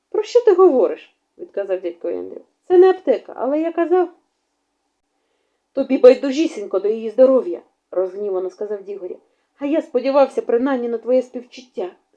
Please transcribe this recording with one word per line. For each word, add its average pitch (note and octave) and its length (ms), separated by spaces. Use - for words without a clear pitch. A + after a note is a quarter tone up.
«Про G#4 140
що A#4+ 220
ти G#4+ 80
говориш?» C4+ 640
відказав F#3 440
дядько F3 260
Ендрю. F3+ 340
«Це F4+ 100
не F#4 120
аптека, E4 460
але C#4+ 260
я E4 100
казав». E4+ 380
«Тобі C4+ 240
байдужісінько B3+ 800
до G3+ 80
її A3+ 220
здоров'я», A3+ 520
розгнівано F#3 580
сказав G3+ 340
Дігорі. F#3+ 340
«А C#4 60
я D4 160
сподівався C4+ 600
принаймні A#3+ 480
на A#3 80
твоє B3 240
співчуття. B3 720